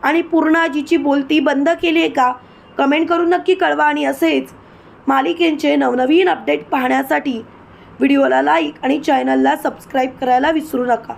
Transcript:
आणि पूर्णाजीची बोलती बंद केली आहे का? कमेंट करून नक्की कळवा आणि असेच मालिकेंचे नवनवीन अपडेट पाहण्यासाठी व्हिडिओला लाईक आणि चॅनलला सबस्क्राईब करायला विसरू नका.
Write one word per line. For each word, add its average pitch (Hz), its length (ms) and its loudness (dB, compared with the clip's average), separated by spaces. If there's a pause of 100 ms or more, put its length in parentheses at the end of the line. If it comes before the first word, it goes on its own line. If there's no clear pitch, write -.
आणि 311 180 0
पूर्णाजीची 330 760 0
बोलती 285 420 0
बंद 285 300 0
केली 339 300 0
आहे 320 100 0
का? 254 240 0 (440)
कमेंट 302 320 0
करून 339 200 0
नक्की 359 260 2
कळवा 302 300 0
आणि 294 200 0
असेच 277 440 -2 (580)
मालिकेंचे 294 680 0
नवनवीन 269 540 2
अपडेट - 360 -2
पाहण्यासाठी 262 760 -2 (600)
व्हिडिओला 269 420 2
लाईक 302 320 0 (100)
आणि 277 160 0
चॅनलला 262 560 0
सबस्क्राईब 262 680 -4
करायला 262 300 2
विसरू 277 340 -2
नका. 233 320 -4